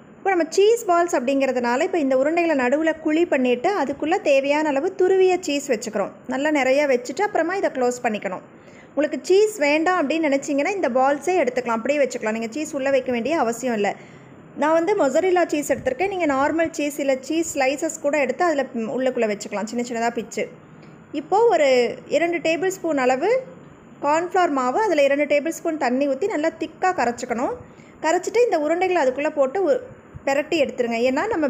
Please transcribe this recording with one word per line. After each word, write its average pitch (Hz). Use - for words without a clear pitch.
இப்போ -
நம்ம 339
சீஸ் 427
பால்ஸ் 349
அப்படிங்கிறதுனால 254
இப்போ -
இந்த 269
உருண்டைகளை 330
நடுவுல 294
குழி 311
பண்ணிட்டு 254
அதுக்குள்ள 294
தேவையான 285
அளவு 302
துருவிய 370
சீஸ் 285
வச்சுக்கிறோம். 214
நல்லா 285
நிறைய 269
வச்சுட்டு 262
அப்புறமா 359
இதை 320
க்ளோஸ் 247
பண்ணிக்கணும். 202
உங்களுக்கு 294
சீஸ் 415
வேண்டாம் 320
அப்படின்னு 311
நினைச்சீங்கன்னா 285
இந்த 302
பால்ஸே 285
எடுத்துக்கலாம், 240
அப்படியே 277
வச்சுக்கலாம். 226
நீங்க 226
சீஸ் 302
உள்ள 269
வைக்க 254
வேண்டிய 277
அவசியம் 233
இல்லை. 202
நான் 311
வந்து 349
மொசரெல்லா 349
சீஸ் 294
எடுத்திருக்கேன். 349
நீங்க 339
நார்மல் 311
சீஸ் 294
இல்ல 269
சீஸ் 320
ஸ்லைசஸ் 285
கூட 285
எடுத்து 254
அதுல, 269
ம், 220
உள்ளுக்குள்ள 254
வச்சுக்கலாம், 208
சின்ன 240
சின்னதா 233
பிச்சு. 202
இப்போ 311
ஒரு 311
இரண்டு 339
டேபிள் 359
ஸ்பூன் 285
அளவு 262
கார்ன்ஃப்ளவர் 339
மாவு, 254
அதுல 311
இரண்டு 277
டேபிள் 294
ஸ்பூன் 320
தண்ணி 254
ஊத்தி 269
நல்லா 320
திக்கா 339
கரைச்சுக்கணும். 240
கரைச்சிட்டு 359
இந்த 392
உருண்டைகளை 359
அதுக்குள்ள 269
போட்டு 269
உ-, 277
பிரட்டி 285
எடுத்துருங்க. 233
ஏன்னா 277
நம்ம 330